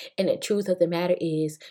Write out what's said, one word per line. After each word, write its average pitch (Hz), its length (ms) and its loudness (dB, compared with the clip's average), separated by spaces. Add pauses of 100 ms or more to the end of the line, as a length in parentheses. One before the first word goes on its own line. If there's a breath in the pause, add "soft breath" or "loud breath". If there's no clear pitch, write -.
(200 loud breath)
And 185 100 2
the - 80 2
truth 202 320 -2
of 180 80 2
the 170 100 4
matter 175 320 0
is, 156 380 -2 (140 loud breath)